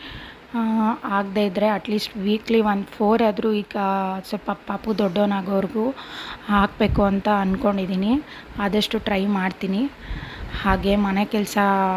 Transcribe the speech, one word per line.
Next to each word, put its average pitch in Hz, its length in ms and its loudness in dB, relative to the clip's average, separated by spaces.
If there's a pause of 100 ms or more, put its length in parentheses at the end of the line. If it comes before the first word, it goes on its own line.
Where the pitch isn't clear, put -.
(540)
ಆ, 233 40 -2 (460)
ಆಗದೇ 202 420 0
ಇದ್ದರೆ 202 200 0
at 208 240 0
least 208 280 -2
ವೀಕ್ಲಿ 214 420 2
ಒಂದು 202 240 0
ಫೋರ್ 220 380 2
ಆದರೂ 220 300 0
ಈಗ 208 240 -4 (520)
ಸ್ವಲ್ಪ - 220 -6
ಪಾಪು 202 480 -4
ದೊಡ್ಡವನಾಗೋವರೆಗೂ 202 960 0 (520)
ಹಾಕಬೇಕು 208 560 4
ಅಂತ 196 260 2
ಅಂದ್ಕೊಂಡಿದ್ದೀನಿ. 196 920 2 (360)
ಆದಷ್ಟು 208 400 0
ಟ್ರೈ 202 280 0
ಮಾಡ್ತೀನಿ. 196 640 0 (720)
ಹಾಗೆ 190 340 2
ಮನೆ 202 280 2
ಕೆಲಸ, 208 340 -2 (380)